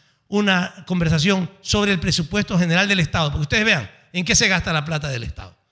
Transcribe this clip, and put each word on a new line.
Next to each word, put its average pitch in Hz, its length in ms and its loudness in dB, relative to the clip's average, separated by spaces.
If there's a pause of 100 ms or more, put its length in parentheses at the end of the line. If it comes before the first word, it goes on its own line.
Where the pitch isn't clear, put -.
(280)
una 190 580 0
conversación 175 640 0 (120)
sobre 208 300 0
el 185 80 0
presupuesto 190 600 -2
general 175 280 2
del 196 120 2
Estado, 156 320 0
porque 156 100 -2
ustedes 214 240 0
vean 156 240 0 (240)
en 180 120 -2
qué 220 100 2
se 226 120 4
gasta 180 240 0
la 151 140 -2
plata 151 240 -4
del 120 140 -6
Estado. - 340 -14 (140)